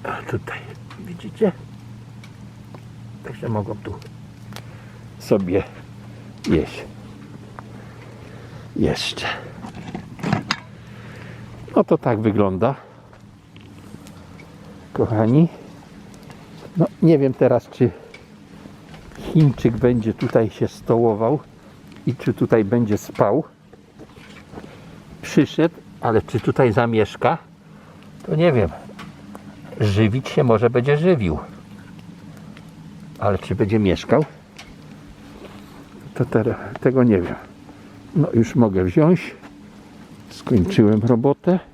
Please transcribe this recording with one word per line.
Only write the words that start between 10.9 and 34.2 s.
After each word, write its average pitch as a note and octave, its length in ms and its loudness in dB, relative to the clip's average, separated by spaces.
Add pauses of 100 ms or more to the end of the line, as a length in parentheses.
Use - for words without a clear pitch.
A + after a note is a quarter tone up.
No G#3+ 80 6
to E3+ 140 2
tak A2+ 240 0
wygląda. G2+ 540 2 (2250)
Kochani. A#2 540 4 (1300)
No D#3+ 80 4 (160)
nie D#3+ 180 8
wiem C3+ 140 2
teraz, B2 360 2
czy A#2+ 220 2 (1400)
Chińczyk B2+ 440 4
będzie A2+ 360 2
tutaj A2+ 360 2
się - 180 -2
stołował A#2 720 2 (680)
i A#2+ 80 -2
czy - 180 -2
tutaj A2+ 300 2
będzie G#2 340 2
spał. A#2+ 460 0 (1800)
Przyszedł, - 540 2 (260)
ale A2 200 2
czy - 180 -4
tutaj B2+ 320 2
zamieszka, A#2 680 2 (880)
to D#3+ 100 -2
nie E3 160 4
wiem. G#2+ 180 2 (1080)
Żywić G#2+ 500 2
się D3+ 140 2
może A#2 260 4
będzie B2+ 280 2
żywił. C#3 400 2 (1800)
Ale G2+ 180 0
czy - 180 -4
będzie A2 240 2
mieszkał, G#2+ 460 2 (1900)